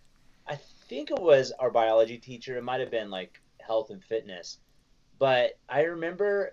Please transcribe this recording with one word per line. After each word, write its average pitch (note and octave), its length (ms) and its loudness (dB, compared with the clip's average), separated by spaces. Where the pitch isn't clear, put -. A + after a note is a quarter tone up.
I D3+ 100 -8
think - 540 -12
it C4+ 100 -4
was C#3 380 6
our B2+ 120 0
biology A2+ 480 4
teacher, B2+ 400 -12
it A#2+ 40 -8
might B2 180 -4
have C3 100 -6
been, G#2+ 200 -6
like, F#2 300 -12
health A2+ 300 -2
and F#2+ 140 -16
fitness, G#2 540 -8
but B2+ 400 2
I C3+ 160 0
remember F3+ 680 -2